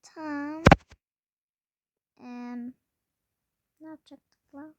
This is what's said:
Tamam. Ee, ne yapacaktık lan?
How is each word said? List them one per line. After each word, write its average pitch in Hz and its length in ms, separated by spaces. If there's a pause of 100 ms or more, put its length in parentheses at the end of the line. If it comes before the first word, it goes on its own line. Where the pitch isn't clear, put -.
(140)
Tamam. 302 480 (1600)
Ee, 240 360 (1200)
ne 311 60
yapacaktık - 680
lan? 302 240